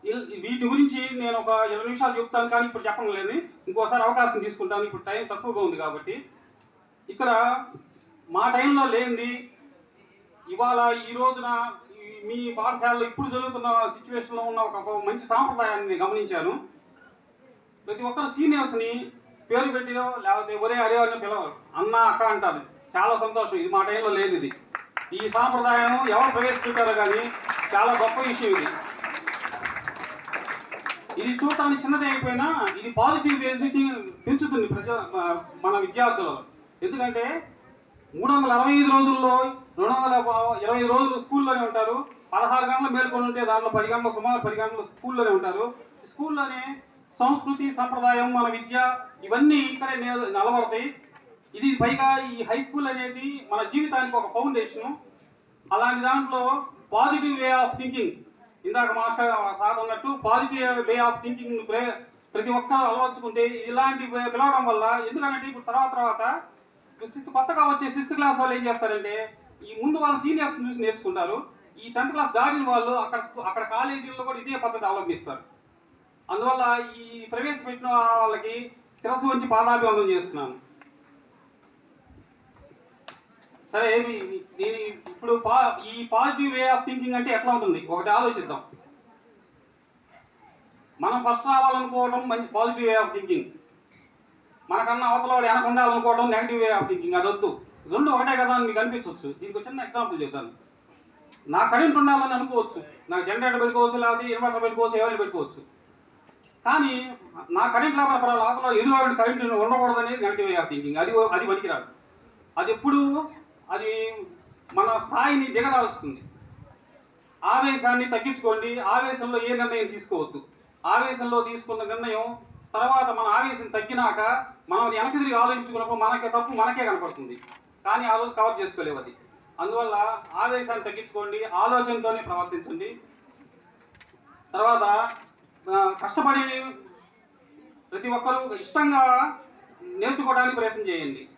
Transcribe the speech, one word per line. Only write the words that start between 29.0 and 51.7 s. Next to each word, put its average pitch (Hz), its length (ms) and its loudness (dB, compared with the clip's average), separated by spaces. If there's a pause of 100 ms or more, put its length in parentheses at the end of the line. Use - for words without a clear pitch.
ఇది 247 240 -2
చూడటానికి 294 380 2
చిన్నదే 277 220 0
అయిపోయినా 262 600 0 (140)
ఇది 233 120 -10
పాజిటివ్ 285 520 2
ఎనర్జీని 262 680 -2 (160)
పెంచుతుంది 277 400 0
ప్రజ-, 392 480 -4
మ-, 349 220 -2 (280)
మన 403 140 2
విద్యార్థులలో. 180 640 0 (400)
ఎందుకంటే 247 680 -4 (640)
మూడు 247 180 2
వందల 269 180 4
అరవై 262 220 4
ఐదు 277 180 6
రోజుల్లో 262 460 4 (420)
రెండు 220 140 2
వందల 254 300 2 (400)
ఇరవై 233 160 0
ఐదు 240 80 2
రోజులు 254 320 2
స్కూల్లోనే 262 420 0
ఉంటారు. 226 440 -2 (280)
పదహారు 240 320 2
గంటలు 262 240 0
మేల్కొని 247 360 0
ఉంటే 240 200 -2
దాంట్లో 220 240 2
పది 214 240 0
గంటలు, 240 180 0
సుమారు 214 300 -2
పది 214 200 -4
గంటలు 220 220 -4
స్కూల్లోనే 240 460 -2
ఉంటారు. 196 440 0 (340)
స్కూల్లోనే 277 720 -6 (340)
సంస్కృతి, 277 560 0
సంప్రదాయం, 247 600 2
మన 240 180 2
విద్య 247 460 0 (260)
ఇవన్నీ 277 320 6
ఇక్కడే 262 400 -2
నే-, 240 200 -4
నిలబడతాయి. 226 840 0 (540)
ఇది 269 260 2